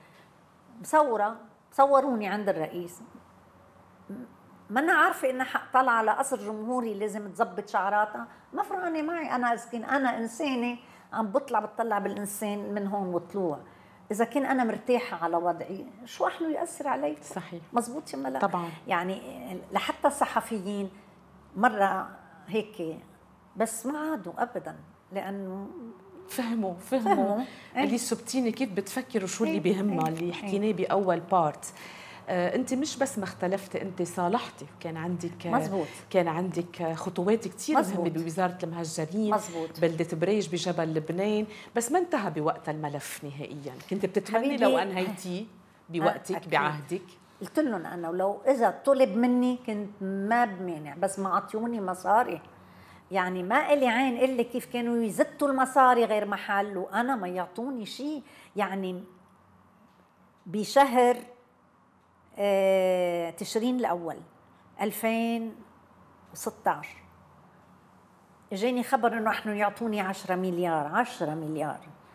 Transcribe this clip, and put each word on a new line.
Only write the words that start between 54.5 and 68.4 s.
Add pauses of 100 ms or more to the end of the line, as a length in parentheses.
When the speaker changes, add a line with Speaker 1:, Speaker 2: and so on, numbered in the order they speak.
Speaker 1:
كانوا
يزتوا
المصاري
غير
محل،
وأنا
ما
يعطوني
شي. (340)
يعني (1400)
بشهر، (1200)
آه،
تشرين
الأول (640)
ألفين (800)
وستاش، (1700)